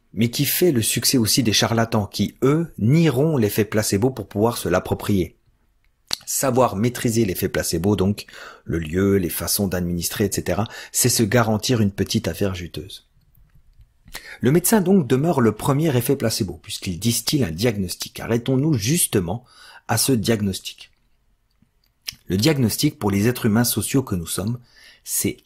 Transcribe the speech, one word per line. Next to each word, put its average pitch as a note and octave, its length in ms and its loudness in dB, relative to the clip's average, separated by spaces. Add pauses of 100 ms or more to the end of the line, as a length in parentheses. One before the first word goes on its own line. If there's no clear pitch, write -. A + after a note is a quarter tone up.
(120)
mais A#2 180 0
qui C#3+ 140 -2
fait F3+ 260 2
le B2 100 2
succès - 380 0
aussi A2+ 240 2
des A2 100 2
charlatans A2+ 540 0
qui, - 380 -4
eux, D#3 340 2
nieront D3+ 580 4
l'effet A2 280 2
placebo G#2+ 460 0
pour G#2+ 180 -8
pouvoir A2+ 300 0
se - 100 -6
l'approprier. F#2 680 0 (880)
Savoir B2 520 0
maîtriser A#2 480 0
l'effet F2+ 240 -2
placebo, E2+ 480 0
donc, F#2+ 300 -2 (360)
le - 160 -4
lieu, F#2 380 0
les F2+ 120 0
façons E2+ 380 -2
d'administrer, F2 600 -2
et F#2+ 60 -4
cetera, F#2 360 -2 (240)
c'est - 160 0
se A#2+ 160 2
garantir A2+ 560 2
une G2+ 100 4
petite - 380 -2
affaire F#2+ 260 -2
juteuse. E2+ 540 -14 (1300)
Le E3 120 4
médecin, F3 280 4
donc, F3 280 4
demeure C#3 320 2
le A2+ 100 6
premier C#3 460 0
effet B2+ 180 2
placebo, A2+ 480 -4
puisqu'il - 380 -8
distille A#2 420 0
un F2 80 -2
diagnostic. G2 720 -4
Arrêtons-nous C3+ 540 0
justement G#2+ 720 0 (440)
à A#2 100 0
ce - 140 2
diagnostic. G#2 800 -2 (1300)
Le F#2 100 0
diagnostic, C3+ 640 2
pour G#2 120 0
les G2+ 180 2
êtres A#2+ 180 -2
humains A2 180 4
sociaux - 380 0
que - 120 -4
nous E2+ 120 -4
sommes, A#2 320 -6 (460)
c'est - 420 -4